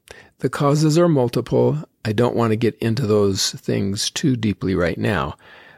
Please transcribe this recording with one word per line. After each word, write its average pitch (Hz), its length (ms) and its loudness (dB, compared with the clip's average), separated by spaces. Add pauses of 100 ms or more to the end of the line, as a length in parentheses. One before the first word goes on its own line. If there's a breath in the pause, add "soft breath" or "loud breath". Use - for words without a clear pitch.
(400 loud breath)
The 135 100 -2
causes 147 460 2
are 175 120 4
multiple. 127 720 0 (260)
I 110 80 -2
don't 120 240 0
want 110 160 2
to 107 40 2
get 110 220 0
into 113 280 -2
those 101 440 2
things 104 600 -4
too 131 260 -2
deeply 101 400 -2
right 82 200 0
now, 95 400 -4 (420 loud breath)